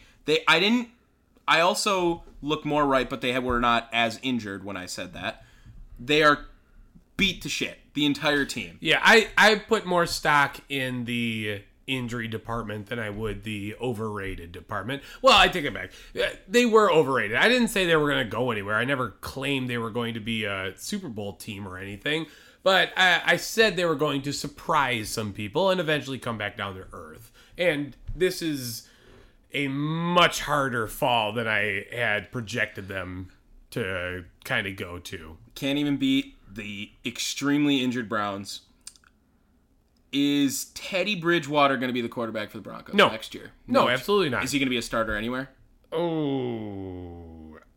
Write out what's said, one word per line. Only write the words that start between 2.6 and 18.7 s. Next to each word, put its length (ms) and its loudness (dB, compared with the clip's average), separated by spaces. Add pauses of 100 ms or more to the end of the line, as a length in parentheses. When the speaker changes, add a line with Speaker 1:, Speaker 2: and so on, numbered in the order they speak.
Speaker 1:
more 220 2
right, 240 2
but 100 -6
they 180 -2
were 220 0
not 320 2
as 320 2
injured 400 -2
when 140 -8
I 80 -10
said 280 -10
that. 300 -8 (560)
They 240 2
are 220 6 (720)
beat 240 0
to 80 -8
shit, 300 -6 (160)
the 100 2
entire 400 2
team. 340 -8
Speaker 2:
Yeah, 240 2
I, 240 8 (100)
I 180 8
put 300 0
more 200 4
stock 500 2 (140)
in 340 -2
the 580 -2 (260)
injury 400 -4
department 600 -6
than 100 -6
I 140 -4
would 320 -6
the 360 -6
overrated 720 -6
department. 520 -8 (180)
Well, 160 8
I 100 8
take 180 -2
it 100 -4
back. 160 -10 (280)
Uh, 100 0 (180)
they 180 6
were 260 6
overrated. 460 4
I 100 6
didn't 200 4
say 180 0
they 100 4
were 140 4
gonna 160 2
go 240 0
anywhere. 260 -2